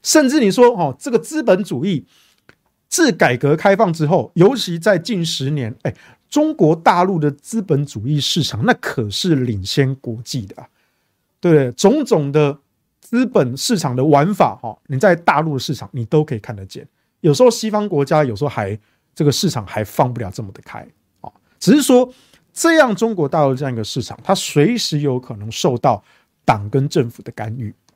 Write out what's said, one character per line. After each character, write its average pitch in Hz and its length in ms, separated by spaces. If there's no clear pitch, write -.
甚 302 260
至 294 120
你 208 100
说， 240 260
哦， 156 240
这 277 120
个 226 80
资 311 240
本 202 200
主 147 220
义 170 200
自 311 220
改 147 260
革 143 180
开 196 200
放 190 180
之 156 140
后， 151 260
尤 202 220
其 170 240
在 190 180
近 175 260
十 151 280
年， 127 220
哎， 131 120
中 311 240
国 165 220
大 175 280
陆 190 140
的 151 140
资 - 280
本 147 260
主 110 220
义 147 120
市 139 240
场 110 220
那 240 100
可 - 340
是 165 260
领 117 300
先 135 300
国 120 260
际 117 240
的 - 160
啊， - 60
对 175 120
不 151 60
对？ 127 140
种 254 340
种 151 260
的 143 280
资 254 260
本 143 320
市 208 220
场 135 160
的 131 100
玩 151 280
法， 117 280
哦， 110 160
你 131 120
在 185 160
大 165 260
陆 160 120
的 131 60
市 - 140
场 104 180
你 120 140
都 151 180
可 139 120
以 104 40
看 110 160
得 98 100
见。 - 220
有 151 120
时 240 80
候 247 80
西 226 220
方 208 180
国 143 160
家 151 180
有 117 120
时 117 80
候 143 60
还， 104 280
这 151 100
个 143 60
市 175 180
场 107 160
还 107 180
放 127 300
不 113 60
了 98 100
这 107 140
么 98 80
的 - 120
开， - 240
哦， - 120
只 190 160
是 294 80
说 247 320
这 330 240
样 247 180
中 226 200
国 156 120
大 156 200
陆 135 80
这 139 100
样 131 80
一 - 20
个 110 80
市 120 200
场， - 200
它 190 120
随 185 420
时 156 220
有 131 200
可 127 180
能 107 140
受 135 260
到 117 260
党 104 260
跟 139 180
政 131 220
府 - 140
的 113 80
干 110 260
预， 110 160